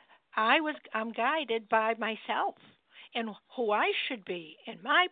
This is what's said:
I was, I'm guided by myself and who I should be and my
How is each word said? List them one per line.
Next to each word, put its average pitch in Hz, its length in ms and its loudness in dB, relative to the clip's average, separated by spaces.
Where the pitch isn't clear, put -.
I 233 240 6
was, 302 160 -4
I'm 220 180 -2
guided 233 560 -2
by 220 300 2
myself 226 560 -4
and 226 160 -4
who 226 160 0
I 277 180 4
should 233 180 -6
be 165 320 -8
and 170 140 -14
my 320 300 4